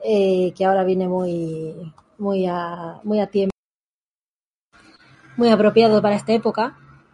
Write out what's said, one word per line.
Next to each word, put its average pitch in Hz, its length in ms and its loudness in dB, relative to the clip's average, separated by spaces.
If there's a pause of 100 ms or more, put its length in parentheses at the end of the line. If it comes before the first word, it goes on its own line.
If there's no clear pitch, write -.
eh, 190 520 2
que 190 100 -2
ahora 190 180 2
viene 185 240 0
muy, 165 880 -6 (240)
muy 196 300 -2
a, 170 560 -8
muy 214 160 -2
a 196 80 0
tiempo, 196 240 0 (1900)
muy 240 120 2
apropiado 214 520 4
para 208 140 2
esta 220 180 -2
época. 220 440 -2 (360)